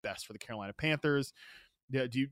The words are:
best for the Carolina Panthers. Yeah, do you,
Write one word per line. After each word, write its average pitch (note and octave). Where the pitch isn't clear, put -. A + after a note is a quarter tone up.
best G2+
for -
the G#2
Carolina G#2
Panthers. D3
Yeah, C3
do A#2+
you, C#3